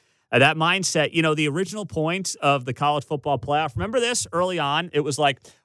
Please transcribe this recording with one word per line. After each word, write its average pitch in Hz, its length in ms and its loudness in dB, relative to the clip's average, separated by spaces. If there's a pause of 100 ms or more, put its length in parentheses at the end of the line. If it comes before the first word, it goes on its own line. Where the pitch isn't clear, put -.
(320)
Uh, 120 80 6
that 147 160 6
mindset, 160 580 0
you 165 80 2
know, 156 140 4
the 151 120 0
original 190 380 -4
point 165 560 -4
of 143 240 2
the 131 80 -4
college 147 320 0
football 143 320 -4
playoff, 147 380 -2
remember 220 240 -2
this 240 340 -2
early 180 240 0
on? 156 360 -2
It 147 80 0
was 143 160 -2
like, 143 220 2 (260)